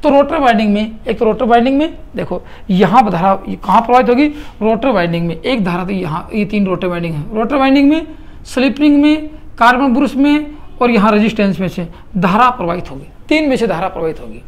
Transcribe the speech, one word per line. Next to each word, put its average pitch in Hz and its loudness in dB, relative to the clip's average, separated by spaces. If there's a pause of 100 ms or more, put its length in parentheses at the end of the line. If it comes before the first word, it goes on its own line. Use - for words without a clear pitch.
तो 302 2
rotor 285 4
winding 220 2
में, 214 -4
एक 226 -4
तो 247 0
rotor 220 0
winding 240 4
में 320 -2 (200)
देखो 180 -6 (300)
यहाँ 202 4
धारा 185 2 (120)
कहाँ 196 0
प्रवाहित 247 4
होगी, 247 4 (360)
rotor 220 0
winding 170 0
में 165 -4
एक 240 -2
धारा 180 -4
तो 185 -6
यहाँ, 180 -6
ये 208 0
तीन 202 -2
rotor 190 -2
winding 170 -4
है, 147 -6 (100)
rotor 233 -2
winding 277 4
में, 320 0 (380)
स्लिप 269 -2
रिंग 294 4
में, 302 2 (300)
carbon 247 2
brush 269 0
में 294 2 (360)
और 240 2
यहाँ 220 4
resistance 208 0
में 185 -2
से 170 -8 (300)
धारा 202 2
प्रवाहित 180 -6
होगी, 135 -14 (220)
तीन 302 2
में 262 0
से 226 0
धारा 185 -2
प्रवाहित 165 -6
होगी। 113 -16